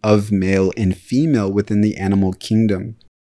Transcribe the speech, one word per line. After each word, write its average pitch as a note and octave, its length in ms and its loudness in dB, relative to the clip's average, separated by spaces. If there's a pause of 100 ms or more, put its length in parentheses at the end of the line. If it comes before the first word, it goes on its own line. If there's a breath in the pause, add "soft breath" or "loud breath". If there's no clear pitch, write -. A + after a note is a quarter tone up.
of G#2 280 2
male F#2+ 440 0
and F#2+ 220 0
female B2 540 -2
within G#2 300 0
the G#2+ 160 0
animal G2 360 0
kingdom. A2 640 -2 (360)